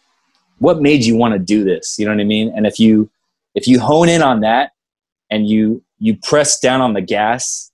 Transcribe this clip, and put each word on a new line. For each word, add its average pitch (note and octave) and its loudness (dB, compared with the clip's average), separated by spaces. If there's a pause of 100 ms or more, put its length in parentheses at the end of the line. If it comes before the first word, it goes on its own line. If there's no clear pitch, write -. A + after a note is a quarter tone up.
(580)
what E3 0
made C#3+ 2
you A2+ 2
wanna A2+ 0
do G#2 0
this? F2+ -4
You G#2+ -2
know G#2+ -2
what G#2 -2
I G#2 -2
mean? G#2+ -2
And G#2+ 0
if G2+ -4
you, A2 4 (460)
if G2+ -4
you B2+ 4
hone D3+ 2
in E3+ 2
on B2+ 2
that A2+ 0 (580)
and G#2+ -2
you, A2 0 (160)
you A2 -2
press - 0
down C3 0
on A#2+ 0
the G2 -4
gas G#2+ -4